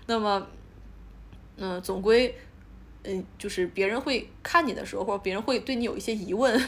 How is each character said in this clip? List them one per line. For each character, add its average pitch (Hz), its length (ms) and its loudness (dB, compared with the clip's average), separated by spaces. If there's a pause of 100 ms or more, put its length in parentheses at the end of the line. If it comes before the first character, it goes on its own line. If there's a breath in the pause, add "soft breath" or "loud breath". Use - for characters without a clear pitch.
那 233 120 2
么， 202 280 2 (1080)
嗯， 185 240 -4
总 190 200 -4
归， 233 320 6 (680 loud breath)
嗯， 190 200 -2 (140)
就 - 120 -8
是 185 180 0
别 190 200 0
人 226 120 0
会 277 280 0 (140)
看 339 240 4
你 220 80 0
的 - 120 -6
时 - 100 -8
候， - 80 -2
或 202 100 0
者 196 60 -2
别 190 140 -2
人 202 80 -2
会 240 180 2
对 262 160 -4
你 233 80 0
有 214 140 -2
一 - 20 -6
些 220 160 -2
疑 190 180 -4
问， 226 220 4 (120)